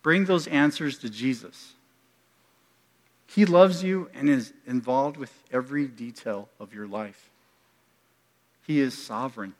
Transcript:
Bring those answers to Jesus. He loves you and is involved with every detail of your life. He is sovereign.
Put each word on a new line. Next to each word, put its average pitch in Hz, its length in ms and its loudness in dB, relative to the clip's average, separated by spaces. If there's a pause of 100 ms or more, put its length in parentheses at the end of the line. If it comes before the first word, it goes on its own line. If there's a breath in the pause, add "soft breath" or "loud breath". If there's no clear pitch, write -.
Bring 180 240 2
those 180 220 2
answers 147 500 0
to 117 140 -10
Jesus. 113 640 -6 (1500)
He 208 180 4
loves 180 380 6
you 185 320 -4
and 139 120 -2
is 131 240 2 (140)
involved 127 520 -2
with - 340 -16
every 135 340 -2
detail 113 640 -10 (100)
of 104 140 -16
your 104 140 -12
life. 104 420 -12 (1300)
He 151 160 0
is 131 180 0
sovereign. 110 640 -10